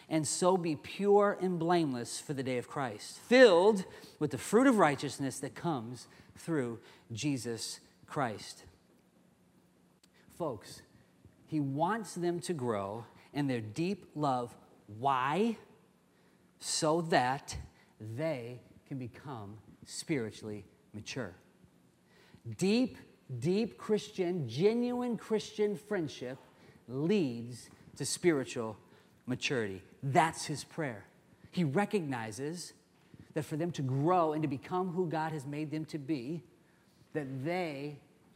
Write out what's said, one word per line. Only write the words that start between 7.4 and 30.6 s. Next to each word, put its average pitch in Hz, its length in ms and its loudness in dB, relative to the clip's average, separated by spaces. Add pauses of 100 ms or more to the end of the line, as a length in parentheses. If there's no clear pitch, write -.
Christ. - 580 -6 (1700)
Folks, 139 420 -6 (640)
he 156 140 0
wants 165 540 0
them 175 260 0
to 180 140 -4
grow 117 500 -2 (300)
in 143 120 0
their 127 140 0
deep 160 540 -4
love. 131 420 0 (300)
Why? 139 720 0 (1000)
So 165 440 2
that 139 560 2 (420)
they 120 600 -6 (280)
can 139 100 -6
become 113 600 -12 (260)
spiritually 107 800 -6 (300)
mature. 101 400 -8 (1200)
Deep, 214 380 2 (440)
deep 190 360 0
Christian, 180 720 -2
genuine 240 680 2
Christian 208 600 -2
friendship 139 640 -6 (480)
leads 127 840 -2 (260)
to 139 100 -4
spiritual 127 720 0 (500)
maturity. 113 560 -2 (180)
That's 156 460 2
his 143 160 -6